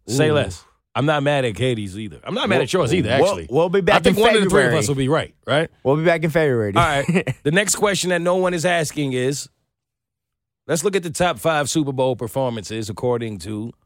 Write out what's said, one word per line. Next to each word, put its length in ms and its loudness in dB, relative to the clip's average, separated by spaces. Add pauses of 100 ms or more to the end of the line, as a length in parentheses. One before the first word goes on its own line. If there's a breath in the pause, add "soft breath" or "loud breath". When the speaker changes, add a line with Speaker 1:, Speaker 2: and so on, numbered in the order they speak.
Speaker 1:
Say 220 2
Speaker 2:
Ooh. 40 2
Speaker 1:
less. 300 -2 (320)
I'm 100 0
not 180 2
mad 220 2
at 100 -4
Katie's 420 -4
either. 280 -12
I'm 80 -8
not 160 -4
mad 80 2
Speaker 2:
We'll, 60 2
Speaker 1:
at 100 -4
yours 200 0
either, 160 0 (100)
Speaker 2:
we'll, 80 4
Speaker 1:
actually. 220 -4
Speaker 2:
we'll 200 2
be 120 2
back 160 4
Speaker 1:
I 20 4
think 180 4
Speaker 2:
in 60 2
Speaker 1:
one 140 6
of 60 4
the 60 2
three 120 4
of 60 4
Speaker 2:
February. 120 2
Speaker 1:
us 100 -2
will 60 0
be 140 0
right, 240 -2 (140)
right? 220 0 (140)
Speaker 2:
We'll 140 4
be 80 -2
back 180 4
in 60 0
February. 460 2
Speaker 1:
All 60 4
right. 560 0
Speaker 2:
<laughs> 60 -20
Speaker 1:
The 80 0
next 240 0
question 360 0
that 100 0
no 140 0
one 180 0
is 120 -4
asking 480 -2
is, 340 -2 (1200)
let's 160 -2
look 140 0
at 60 -2
the 60 -8
top 300 -2
five 300 0
Super 240 -2
Bowl 240 0
performances 720 -6
according 500 -4
to 320 -8 (140)